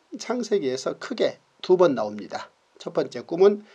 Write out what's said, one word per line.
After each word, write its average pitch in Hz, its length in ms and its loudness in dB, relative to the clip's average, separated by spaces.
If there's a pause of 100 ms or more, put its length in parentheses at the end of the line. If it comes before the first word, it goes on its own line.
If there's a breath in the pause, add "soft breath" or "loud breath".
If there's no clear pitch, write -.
(180)
창세기에서 190 800 -4
크게 - 420 -4 (220)
두 185 160 4
번 170 160 6
나옵니다. 107 560 -8 (300)
첫 - 140 -12
번째 135 280 -4
꿈은 202 420 4 (120 soft breath)